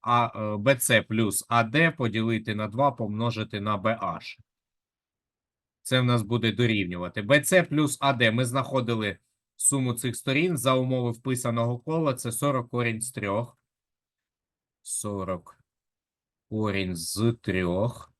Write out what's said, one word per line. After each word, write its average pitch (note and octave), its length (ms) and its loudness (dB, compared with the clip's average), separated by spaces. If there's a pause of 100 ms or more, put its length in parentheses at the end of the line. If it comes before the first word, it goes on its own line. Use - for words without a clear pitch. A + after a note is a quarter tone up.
А, A#2+ 300 2 (220)
е, G#2+ 40 -4
Б B2+ 180 4
Ц A#2 260 4
плюс A2 480 0
А A#2 140 4
Д D3+ 280 2
поділити A2+ 640 -2
на G#2+ 120 -4
два C3 240 2
помножити A2 720 -4
на G#2 160 -2
Б A2 240 0
Аш. - 380 -8 (1400)
Це B2+ 200 2
в - 20 2
нас B2 180 4
буде A2+ 300 0
дорівнювати. G2+ 720 0
Б C#3 200 4
Ц F3+ 220 4
плюс D3 380 0
А C#3 120 2
Д. A#2 180 4
Ми B2 140 2
знаходили A#2+ 720 -2 (380)
суму B2+ 380 0
цих A#2+ 220 -4
сторін D3+ 420 0
за C3 160 2
умови B2+ 380 0
вписаного A#2+ 680 -2
кола. D#3 340 0
Це A#2 180 -6
сорок C3 380 -2
корінь A#2 320 -2
з - 100 -8
трьох. G#2 460 -4 (1200)
Сорок F#2+ 800 -8 (920)
корінь G2 460 -2
з G2+ 460 -2
трьох. F#2 800 -2